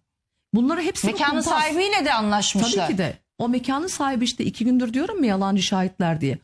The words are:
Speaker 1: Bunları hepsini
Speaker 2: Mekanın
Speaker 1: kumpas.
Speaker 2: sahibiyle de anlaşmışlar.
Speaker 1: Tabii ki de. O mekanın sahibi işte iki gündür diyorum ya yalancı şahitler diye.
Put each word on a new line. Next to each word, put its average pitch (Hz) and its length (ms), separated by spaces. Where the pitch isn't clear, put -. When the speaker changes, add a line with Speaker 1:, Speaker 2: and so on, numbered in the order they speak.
Speaker 1:
Bunları 277 280
hepsini 381 300
Speaker 2:
Mekanın 311 300
Speaker 1:
kumpas. - 40
Speaker 2:
sahibiyle 330 600
de 285 80
anlaşmışlar. 208 720
Speaker 1:
Tabii 151 60
ki 185 60
de. 175 200
O 233 120
mekanın 262 380
sahibi 269 380
işte - 200
iki 214 200
gündür 247 280
diyorum 349 300
ya 233 60
yalancı 196 340
şahitler 180 580
diye. 135 220